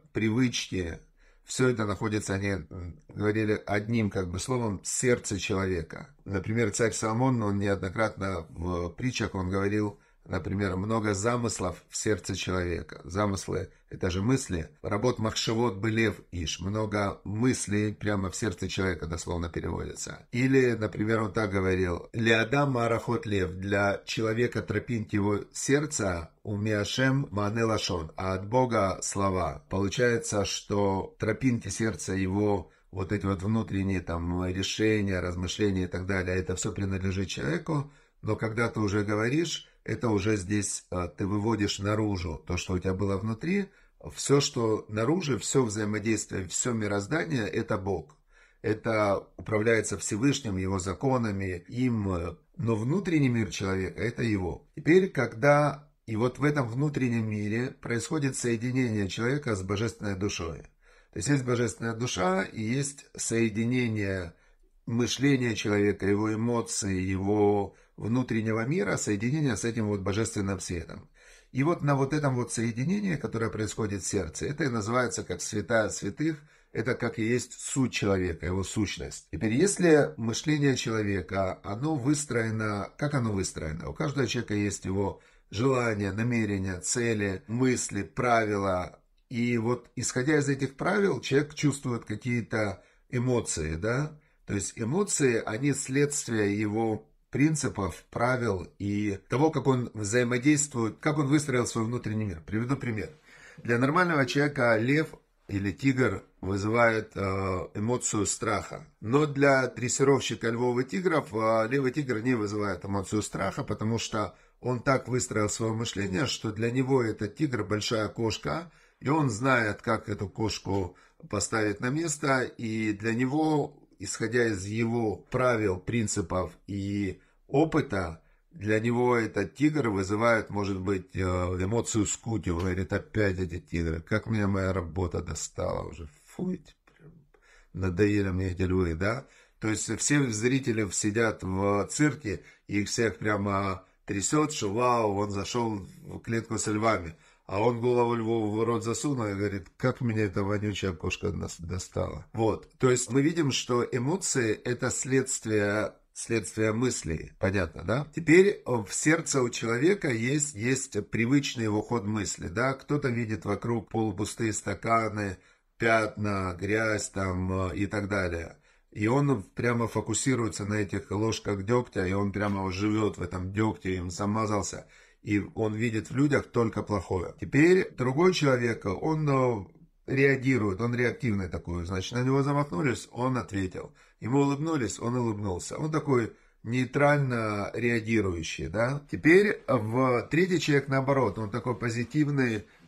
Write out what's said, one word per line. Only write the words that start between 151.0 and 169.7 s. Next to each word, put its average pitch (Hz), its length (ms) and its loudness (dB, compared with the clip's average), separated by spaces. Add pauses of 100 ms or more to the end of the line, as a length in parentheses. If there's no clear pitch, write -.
нас 87 300 -8
достала». 90 720 -6
Вот. 107 360 0 (100)
То 131 100 6
есть 123 220 2
мы 135 100 4
видим, 160 300 2
что 120 380 0
эмоции — 127 640 0 (120)
это 123 240 -2
следствие, 107 1040 0 (200)
следствие 110 600 0
мыслей. 117 640 -2
Понятно, 95 440 0
да? 123 300 -2
Теперь, 165 340 8
э, - 180 0
в 117 260 -2
сердце 151 500 2
у 120 80 2
человека 139 600 0
есть, 127 460 0
есть 113 540 -2
привычный 123 560 2
его 107 160 2
ход 113 240 -2
мысли, 101 420 -4
да? 120 260 0
Кто-то 143 340 -4
видит 113 380 -2
вокруг 113 440 -2
полупустые 107 640 -2
стаканы, 104 880 -2 (400)
пятна, 104 840 0
грязь 107 520 0
там, 92 580 -2
э, - 80 -6
и 101 80 0
так 101 240 -4
далее. 87 480 -4 (340)
И 104 160 0
он 135 360 2
прямо 117 440 0